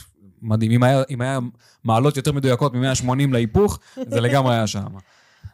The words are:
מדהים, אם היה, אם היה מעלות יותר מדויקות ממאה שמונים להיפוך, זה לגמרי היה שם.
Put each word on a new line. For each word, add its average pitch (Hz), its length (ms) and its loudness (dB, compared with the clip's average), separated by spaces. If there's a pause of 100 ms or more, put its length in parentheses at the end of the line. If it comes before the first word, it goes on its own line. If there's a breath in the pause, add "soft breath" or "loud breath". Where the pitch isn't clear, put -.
(420)
מדהים, 110 300 0
אם 120 120 4
היה, 131 260 4
אם 123 120 -8
היה 135 180 -4 (440 soft breath)
מעלות 120 340 2
יותר 135 140 -2
מדויקות 135 420 0
ממאה 127 220 -2
שמונים 131 380 -2
להיפוך, 143 460 0 (300 loud breath)
זה 117 120 -2
לגמרי 127 340 2
היה 113 120 0
שם. 98 280 -8 (580 loud breath)